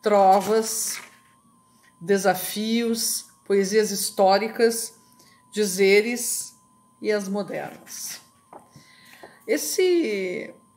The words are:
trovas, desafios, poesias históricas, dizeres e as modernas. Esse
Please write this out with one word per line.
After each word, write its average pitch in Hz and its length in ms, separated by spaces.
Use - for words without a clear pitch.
trovas, 202 960
desafios, 208 1300
poesias 202 440
históricas, 208 1000
dizeres 208 1000
e 208 100
as 208 160
modernas. - 920
Esse 269 1080